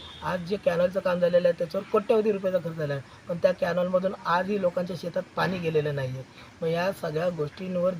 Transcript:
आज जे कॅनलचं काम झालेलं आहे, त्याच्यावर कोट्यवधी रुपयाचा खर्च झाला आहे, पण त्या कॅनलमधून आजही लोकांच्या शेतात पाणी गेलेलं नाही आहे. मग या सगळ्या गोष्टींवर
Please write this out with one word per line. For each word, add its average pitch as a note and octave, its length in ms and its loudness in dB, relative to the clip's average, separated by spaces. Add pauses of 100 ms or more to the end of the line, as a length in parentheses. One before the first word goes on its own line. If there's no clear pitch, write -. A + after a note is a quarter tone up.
(220)
आज F3 180 -2
जे F3 240 -4
कॅनलचं F3+ 360 2
काम F3+ 180 0
झालेलं F3 300 6
आहे, E3+ 100 2
त्याच्यावर F#3+ 320 -4
कोट्यवधी G#3+ 420 4
रुपयाचा F#3+ 260 0
खर्च D#3+ 180 -8
झाला D3 180 -4
आहे, C3+ 80 -6 (260)
पण F3 80 -4
त्या F#3 160 4
कॅनलमधून F3+ 600 0 (140)
आजही F#3 340 0
लोकांच्या F3+ 400 0
शेतात F3 220 -4 (140)
पाणी E3+ 220 0
गेलेलं D#3 360 0
नाही C3+ 140 -2
आहे. C3 140 -8 (400)
मग E3 60 0
या F3 240 0
सगळ्या E3 360 -2
गोष्टींवर F3+ 720 -2